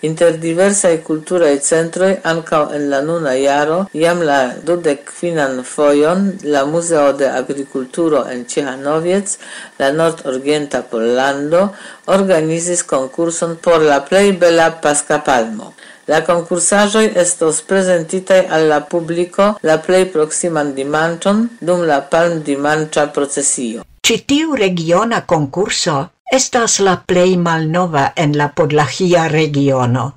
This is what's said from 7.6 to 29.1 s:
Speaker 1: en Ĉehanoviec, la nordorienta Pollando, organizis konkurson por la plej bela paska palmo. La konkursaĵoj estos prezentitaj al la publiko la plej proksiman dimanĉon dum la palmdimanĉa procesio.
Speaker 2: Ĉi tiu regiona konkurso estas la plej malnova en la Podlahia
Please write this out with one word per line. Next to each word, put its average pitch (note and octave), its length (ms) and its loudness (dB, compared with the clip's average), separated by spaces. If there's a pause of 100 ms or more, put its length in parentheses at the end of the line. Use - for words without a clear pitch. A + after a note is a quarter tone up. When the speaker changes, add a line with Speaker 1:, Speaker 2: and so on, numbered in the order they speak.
Speaker 1:
en B2 140 -10
Ĉehanoviec, D#3 920 -2 (420)
la C#3 140 2
nordorienta C#3+ 920 -2
Pollando, C#3 800 0 (440)
organizis F3 880 0
konkurson E3 680 -2
por E3 220 4
la C#3+ 240 4
plej G3 240 4
bela E3 480 4
paska - 400 0
palmo. A2+ 540 -2 (340)
La D#3+ 160 2
konkursaĵoj G3 880 2
estos E3 460 0
prezentitaj F#3 880 2
al D#3+ 240 2
la D3 80 2
publiko F3 840 -2
la D#3 220 2
plej F#3 280 2
proksiman D#3 640 -2
dimanĉon E3 720 -2 (120)
dum F3 240 0
la C#3+ 160 2
palmdimanĉa D#3 1120 0
procesio. C#3 720 -4 (140)
Speaker 2:
Ĉi - 260 -2
tiu D4+ 320 -2
regiona F3+ 680 0
konkurso D#3+ 800 -2 (200)
estas B3 520 0
la F#3+ 180 2
plej F3+ 400 2
malnova E3+ 760 0
en D3 240 0
la D3 120 0
Podlahia E3 800 2